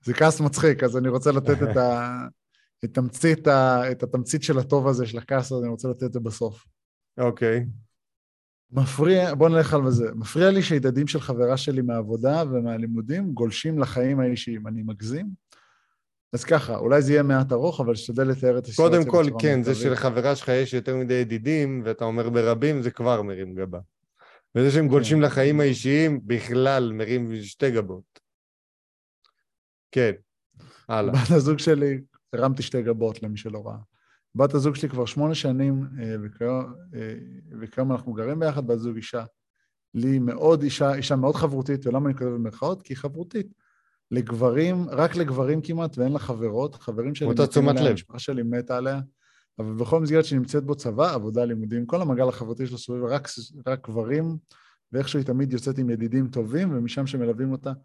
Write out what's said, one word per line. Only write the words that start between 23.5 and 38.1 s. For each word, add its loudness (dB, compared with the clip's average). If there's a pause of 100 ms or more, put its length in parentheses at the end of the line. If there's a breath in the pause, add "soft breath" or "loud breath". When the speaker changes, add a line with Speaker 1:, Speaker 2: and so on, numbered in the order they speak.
Speaker 2:
גבה. -8 (760 soft breath)
וזה 4
שהם 4
גולשים 4
Speaker 1:
כן. 6
Speaker 2:
לחיים 4
האישיים, 2
בכלל 0
מרים -4
שתי -2
גבות. -4 (1700)
כן, 4 (760 soft breath)
הלאה. 0
Speaker 1:
בת 4
הזוג 4
שלי, 2 (320)
הרמתי 0
שתי -4
גבות -2
למי -6
שלא -12
ראה. -12 (580)
בת 4
הזוג 2
שלי -6
כבר -2
שמונה -2
שנים, 0 (160)
אה, -6
וכיום, -6 (220)
אה, -10 (480)
וכיום -4
אנחנו -4